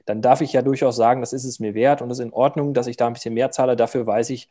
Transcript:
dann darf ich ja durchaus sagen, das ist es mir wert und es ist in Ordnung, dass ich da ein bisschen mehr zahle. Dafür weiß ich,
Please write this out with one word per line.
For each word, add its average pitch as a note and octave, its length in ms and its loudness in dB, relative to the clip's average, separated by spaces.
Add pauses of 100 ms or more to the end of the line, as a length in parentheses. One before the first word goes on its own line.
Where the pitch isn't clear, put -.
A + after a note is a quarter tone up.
dann G#2+ 160 -4
darf B2 200 4
ich C#3+ 100 -2
ja B2+ 100 4
durchaus C3 360 0
sagen, A#2+ 240 4
das A#2+ 100 -6
ist B2+ 140 -6
es B2 160 -8
mir G#2+ 120 -4
wert C3+ 280 2
und B2 100 -8
es B2 80 -6
ist B2 60 -6
in A#2 80 -12
Ordnung, C#3+ 400 0
dass B2 140 0
ich A#2+ 100 -8
da A#2+ 100 2
ein A#2+ 60 -4
bisschen A#2 200 -8
mehr B2 180 0
zahle. B2+ 260 0
Dafür A#2 280 0
weiß A2 260 0
ich, B2 200 -10